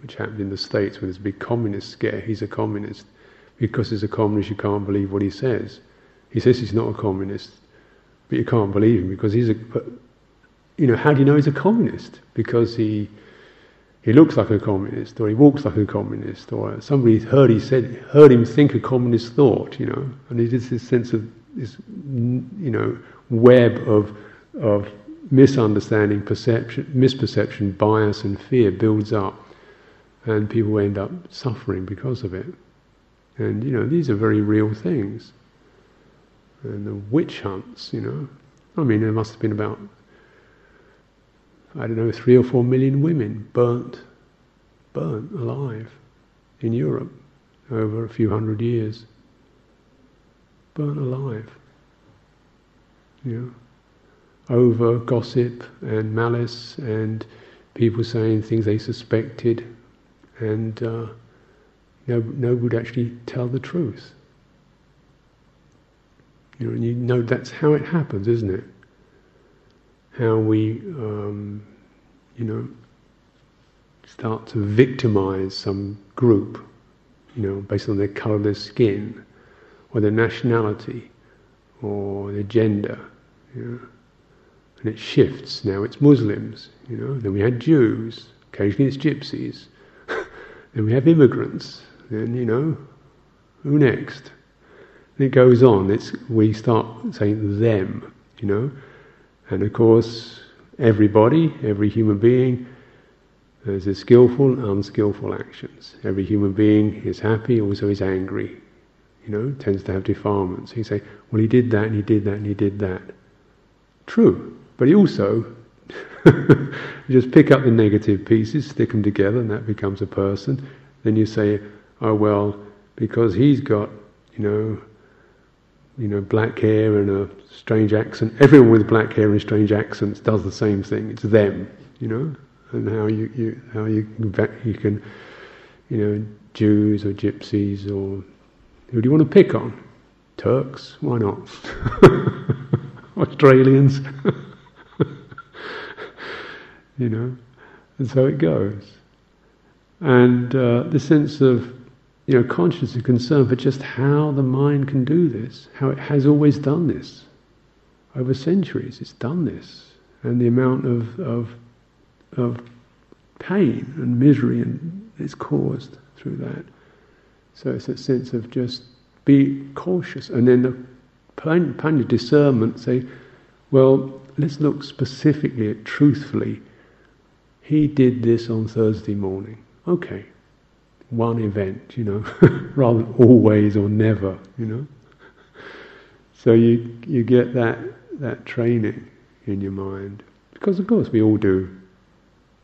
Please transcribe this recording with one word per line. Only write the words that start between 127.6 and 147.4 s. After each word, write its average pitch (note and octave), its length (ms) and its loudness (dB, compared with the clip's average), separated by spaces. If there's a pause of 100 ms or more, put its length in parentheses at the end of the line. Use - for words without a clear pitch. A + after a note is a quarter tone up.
accent." A2 480 -2
Everyone C3+ 300 10
with A2 180 6
black A2+ 240 2
hair G#2+ 180 2
and G#2 100 2
strange G#2+ 320 0
accents G#2 480 -4
does G#2+ 220 0
the F#2 100 -6
same G#2 300 0
thing. G#2+ 280 -6
It's - 120 -12
them, G2+ 460 4 (320)
you A#2 80 -6
know. C3 260 -6 (380)
And A2+ 160 -4
how G#2+ 180 -2
you, A2 300 -2
you, A2 240 -4 (120)
how G#2+ 120 -4
you A2 180 0 (140)
can G#2+ 160 -4
va-, G#2 180 0 (140)
you A2 100 -2
can, G#2+ 260 -2 (920)
you A#2 80 -4
know, G#2 280 -2 (280)
Jews G#2 500 2
or G2+ 80 -4
gypsies G2+ 760 -4
or G2 380 -6 (640)
who A#2+ 100 0
do A2+ 60 2
you C3 40 4
want D#3 120 6
to C#3+ 60 2
pick - 260 6
on? A2 180 -6 (640)
Turks? C3+ 640 -2
Why B2 180 -2
not? G2+ 200 -2 (1000)
<laughs> - 800 -8
Australians? C3+ 840 6 (240)
<laughs> - 160 -2 (2500)
You B2 120 -2
know, A#2 280 -6 (640)